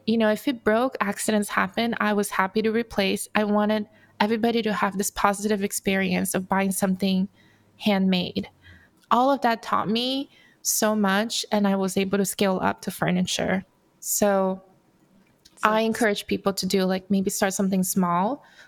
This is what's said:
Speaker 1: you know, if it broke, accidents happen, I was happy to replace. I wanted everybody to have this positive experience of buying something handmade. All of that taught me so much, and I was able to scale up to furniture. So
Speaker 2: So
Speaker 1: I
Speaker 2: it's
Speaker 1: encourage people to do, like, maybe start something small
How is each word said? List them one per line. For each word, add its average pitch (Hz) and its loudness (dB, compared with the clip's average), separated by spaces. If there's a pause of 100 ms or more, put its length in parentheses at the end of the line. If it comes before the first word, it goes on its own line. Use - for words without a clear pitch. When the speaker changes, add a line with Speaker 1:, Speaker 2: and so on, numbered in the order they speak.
Speaker 1:
you 220 2
know, 220 4
if 214 -2
it 247 -4
broke, 233 2
accidents 208 -2
happen, 220 -2
I 208 0
was 202 0
happy 190 0
to 220 0
replace. 202 -2
I 214 2
wanted 208 0 (320)
everybody 226 2
to 214 -2
have 190 -2
this 196 -2
positive 202 0
experience 190 -2
of 190 -4
buying 196 0
something 190 0 (500)
handmade. 190 0 (600)
All 254 4
of 269 0
that 233 0
taught - -4
me 254 -2 (320)
so - 0
much, 208 0
and 208 2
I 196 2
was 190 -2
able 190 0
to 202 0
scale 190 0
up 196 0
to - -8
furniture. 180 0 (340)
So 190 0 (920)
Speaker 2:
So - 2
Speaker 1:
I 220 2
Speaker 2:
it's 226 2
Speaker 1:
encourage 220 0
people 196 0
to 185 -4
do, 190 2
like, 185 -2
maybe 196 2
start 196 0
something 190 0
small 185 0 (240)